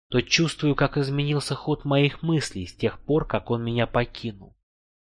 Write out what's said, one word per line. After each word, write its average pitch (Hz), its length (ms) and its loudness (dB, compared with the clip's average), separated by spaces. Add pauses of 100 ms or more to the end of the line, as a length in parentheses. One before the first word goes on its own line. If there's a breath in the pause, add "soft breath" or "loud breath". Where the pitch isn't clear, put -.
то 123 120 2
чувствую, 151 540 0
как 143 220 2
изменился 143 580 -2
ход - 300 -2
моих 143 360 2
мыслей 151 460 -2
с - 80 -16
тех - 280 -2
пор, 151 240 2
как 107 220 -2
он 117 140 0
меня 117 240 0
покинул. 117 680 -4 (600)